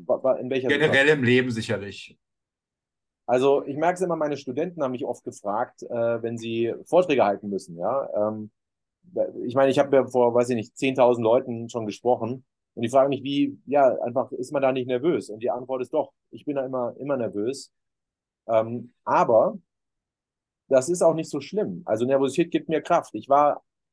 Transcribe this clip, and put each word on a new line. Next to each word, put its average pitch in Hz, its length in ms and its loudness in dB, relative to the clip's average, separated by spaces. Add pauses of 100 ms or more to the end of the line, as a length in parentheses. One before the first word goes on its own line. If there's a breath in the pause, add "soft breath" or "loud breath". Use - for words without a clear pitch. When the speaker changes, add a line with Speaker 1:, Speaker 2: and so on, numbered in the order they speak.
Speaker 1:
wa-, 113 160 -2
wa-, 131 140 2
in 127 140 -8
welcher 131 180 -2
Speaker 2:
Generell 147 220 2
Speaker 1:
Situation? 143 280 4
Speaker 2:
im 131 60 0
Leben 127 260 4
sicherlich. 104 680 -8 (1080)
Speaker 1:
Also 131 400 4
ich 135 100 -8
merke 165 180 0
es 175 60 -10
immer, 175 160 -2
meine 151 200 -2
Studenten 156 460 -6
haben 127 100 -2
mich 123 120 -6
oft - 200 -8
gefragt, 110 580 -6
äh, 117 400 -2
wenn 117 160 -6
sie 113 340 -2 (120)
Vorträge 151 400 4
halten 101 260 0
müssen. 92 260 -8
Ja? 107 540 -2
Ähm, 107 200 -10 (920)
ich 123 100 -6
meine, 135 160 6
ich 127 80 2
habe 139 180 4
ja 127 100 6
vor, 120 280 2
weiß 120 160 2
ich 123 60 0
nicht, 107 200 -8
zehntausend 123 480 2
Leuten 117 440 0
schon 113 180 -6
gesprochen 120 580 -4 (300)
und 113 80 -6
die 117 60 -2
fragen 135 200 4
mich, 135 140 -4
wie, 139 440 -2
ja, 131 360 4
einfach, 120 300 -4
ist - 200 -10
man 143 100 -2
da 131 100 2
nicht 127 140 -4
nervös? 127 440 -2
Und 107 120 -12
die 117 80 -2
Antwort 127 320 -6
ist 120 120 -10
doch, 180 180 -2 (180)
ich - 140 -20
bin 147 120 -6
da 135 80 -4
immer, 127 340 -6
immer 135 180 -4
nervös. 107 560 -6 (720)
Ähm, 113 460 -2 (120)
aber 139 540 2 (1120)
das 131 200 2
ist 180 140 0
auch 165 120 6
nicht 160 160 -6
so 147 100 -4
schlimm. 131 460 -6
Also 113 180 0
Nervosität 139 460 2
gibt 156 180 -4
mir 156 140 0
Kraft. 160 320 0
Ich - 140 -12
war, 143 340 4 (300)